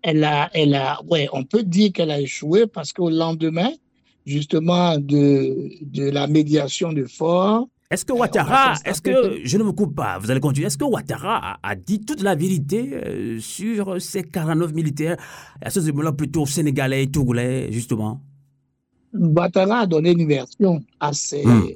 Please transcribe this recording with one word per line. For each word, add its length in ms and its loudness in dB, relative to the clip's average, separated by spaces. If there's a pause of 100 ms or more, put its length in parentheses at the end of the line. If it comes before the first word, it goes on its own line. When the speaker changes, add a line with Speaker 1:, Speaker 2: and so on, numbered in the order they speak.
Speaker 1:
Elle 220 2
a, 280 0
elle 220 4
a, 300 -2
ouais, 280 0
on 120 -6
peut 180 0
dire 300 2
qu'elle 180 0
a 100 0
échoué 460 2
parce 260 -10
qu'au 160 -2
lendemain, 640 0 (560)
justement, 720 2
de, 720 2 (120)
de 280 -4
la 160 0
médiation 680 2
de 120 -2
Faure, 640 0 (220)
Speaker 2:
Est-ce 140 -4
que 80 -2
Speaker 1:
euh, 40 0
on 20 0
a 40 2
Speaker 2:
Ouattara, 480 4
Speaker 1:
constaté 200 -4
Speaker 2:
est-ce 100 -4
que, 100 -2 (300)
Speaker 1:
que 60 -10
Speaker 2:
je 100 0
ne 80 4
me 80 0
coupe 220 -2
pas, 240 -4
vous 120 -6
allez 100 2
continuer, 260 0
est-ce 100 -4
que 80 -2
Ouattara 680 -4
a, 100 -12
a 120 -6
dit 260 -4
toute 220 -8
la 120 2
vérité, 580 -2
euh, 480 -6
sur 600 -4
ces 220 -6
quarante-neuf 500 -2
militaires, 420 -2 (460)
à 80 -8
ce 100 0
moment-là 320 0
plutôt 320 -2
sénégalais 600 0
et 60 -2
togolais, 600 0
justement ? 480 -4 (960)
Speaker 1:
Ouattara 680 2
a 60 2
donné 260 2
une 160 4
version 540 2 (180)
à 120 -2
ses, 340 -6
Speaker 2:
Hmm. 300 6